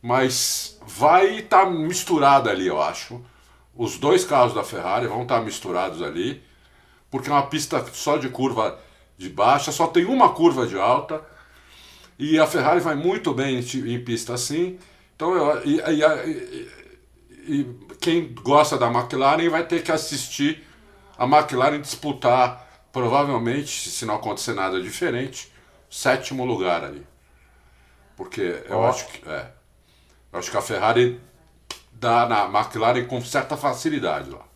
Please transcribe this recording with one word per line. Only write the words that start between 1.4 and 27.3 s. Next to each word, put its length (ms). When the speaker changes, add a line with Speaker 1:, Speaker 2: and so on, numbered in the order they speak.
Speaker 1:
tá 240
misturado 840
ali, 180
eu 140
acho. 380
Os 220
dois 260
carros 300
da 100
Ferrari 440
vão 180
tá 160
misturados 640
ali. 400
Porque 200
é 40
uma 140
pista 440
só 260
de 120
curva 500
de 120
baixa, 420
só 140
tem 200
uma 280
curva 320
de 120
alta. 460
E 220
a 80
Ferrari 320
vai 160
muito 380
bem 260
em 20
ti-, 320
em 100
pista 300
assim. 460
Então, 200
eu, 300
e, 140
e, 220
e, 1600
e 140
quem 340
gosta 440
da 100
McLaren 640
vai 180
ter 160
que 80
assistir 720
a 80
McLaren 540
disputar, 880
provavelmente, 960
se 160
não 100
acontecer 380
nada 280
diferente, 680
sétimo 560
lugar 400
ali. 220